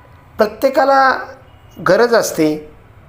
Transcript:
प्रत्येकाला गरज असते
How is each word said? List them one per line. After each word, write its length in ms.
प्रत्येकाला 840
गरज 260
असते 560